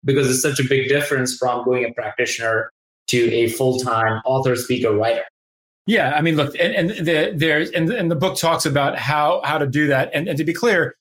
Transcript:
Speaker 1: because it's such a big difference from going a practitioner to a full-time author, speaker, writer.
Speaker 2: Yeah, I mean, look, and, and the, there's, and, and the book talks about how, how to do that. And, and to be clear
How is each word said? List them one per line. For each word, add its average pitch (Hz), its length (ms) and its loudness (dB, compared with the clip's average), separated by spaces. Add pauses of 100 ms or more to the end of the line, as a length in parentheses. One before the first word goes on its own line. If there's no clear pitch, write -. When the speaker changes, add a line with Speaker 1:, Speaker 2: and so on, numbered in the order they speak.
Speaker 1:
because 135 240 2
it's 127 120 0
such 143 180 0
a 127 100 0
big 135 180 2
difference 139 480 0
from 123 300 -2
going 127 180 0
a 117 80 -4
practitioner 113 800 -4 (360)
to 117 260 2
a 117 160 2
full-time 120 720 0
author, 131 320 0
speaker, 117 400 0
writer. 113 280 0 (640)
Speaker 2:
Yeah, 196 280 2
I 151 60 2
mean, 160 140 2
look, 143 240 0
and, 180 140 2
and 190 320 -2
the, 165 300 2
there's, 160 360 2
and, 170 200 0
and 170 180 -2
the 170 60 0
book 185 220 0
talks 165 280 0
about 143 320 0
how, 151 460 0
how 147 140 0
to 143 100 0
do 147 200 0
that. 139 260 2
And, 160 140 -2
and 143 100 -4
to 156 60 -2
be 165 100 -2
clear 170 480 0